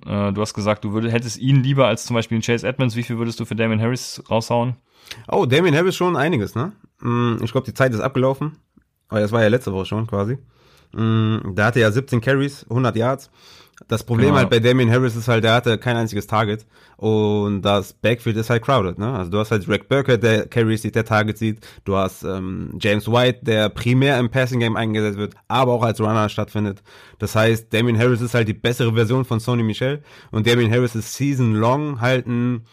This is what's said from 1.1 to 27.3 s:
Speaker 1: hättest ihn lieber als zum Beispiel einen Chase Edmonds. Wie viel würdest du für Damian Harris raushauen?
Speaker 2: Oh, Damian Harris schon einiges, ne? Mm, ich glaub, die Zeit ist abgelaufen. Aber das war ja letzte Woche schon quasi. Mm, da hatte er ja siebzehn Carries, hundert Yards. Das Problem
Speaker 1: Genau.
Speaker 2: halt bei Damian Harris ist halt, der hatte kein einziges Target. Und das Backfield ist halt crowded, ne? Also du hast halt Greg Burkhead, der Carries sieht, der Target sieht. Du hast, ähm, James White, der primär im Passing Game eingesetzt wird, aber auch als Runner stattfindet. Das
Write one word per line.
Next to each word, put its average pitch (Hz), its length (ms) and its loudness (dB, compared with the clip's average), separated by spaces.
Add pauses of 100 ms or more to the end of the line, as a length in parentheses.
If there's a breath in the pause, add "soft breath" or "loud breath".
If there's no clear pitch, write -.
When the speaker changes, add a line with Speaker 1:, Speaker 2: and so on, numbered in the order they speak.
Speaker 1:
hättest 117 240 -4
ihn 135 260 4
lieber 135 240 2
als 110 160 -2
zum 120 100 -4
Beispiel 113 220 -2
einen 110 60 0
Chase 117 260 -2
Edmonds. 127 260 -2
Wie 120 80 -4
viel 117 160 -6
würdest 117 220 -4
du 117 60 -6
für 107 100 -6
Damian 113 240 0
Harris 120 500 -4
raushauen? 120 460 -2 (500 loud breath)
Speaker 2:
Oh, 185 200 0
Damian 151 280 4
Harris 180 220 2
schon 180 200 0
einiges, 139 380 0
ne? 156 180 -4 (280)
Mm, 120 420 0
ich 110 100 -4
glaub, 131 120 -2
die - 80 -10
Zeit 131 220 0
ist 104 60 -2
abgelaufen. 135 580 -2 (500)
Aber 110 120 -2
das 104 120 0
war 117 80 2
ja 110 80 6
letzte 110 240 2
Woche 95 140 -4
schon 113 200 -4
quasi. 107 300 -2 (560 soft breath)
Mm, 110 600 0
da 104 120 2
hatte 117 140 2
er 110 60 6
ja 104 60 4
siebzehn 123 280 -2
Carries, 139 480 -2
hundert 120 280 0
Yards. - 340 -2 (560 loud breath)
Das 110 180 -2
Problem 117 260 2
Speaker 1:
Genau. 135 80 4
Speaker 2:
halt 101 120 2
bei 120 80 4
Damian 123 320 4
Harris 123 240 2
ist 117 140 -6
halt, 113 160 2
der 113 100 4
hatte 120 240 2
kein 120 180 -2
einziges 110 300 -4
Target. 110 400 -2 (300 soft breath)
Und 104 640 0
das 101 300 0
Backfield 113 440 -2
ist 110 140 -2
halt 117 140 0
crowded, 95 340 0
ne? 113 160 -4
Also 92 160 -6
du 101 80 0
hast 107 140 -2
halt 104 140 0
Greg 101 220 -2
Burkhead, 131 340 2
der 110 260 2
Carries 113 340 0
sieht, 107 140 -6
der 113 80 2
Target 107 340 0
sieht. 110 280 -4 (180 loud breath)
Du 98 120 -2
hast, 95 280 -4
ähm, 92 560 -8
James 107 300 0
White, 123 340 2
der 107 240 2
primär 131 500 2
im 120 120 0
Passing 127 280 0
Game 113 180 0
eingesetzt 107 400 -2
wird, 104 180 -6 (120)
aber 123 260 0
auch 117 120 0
als 113 160 -2
Runner 107 280 0
stattfindet. 104 540 -6 (380 loud breath)
Das 107 160 -4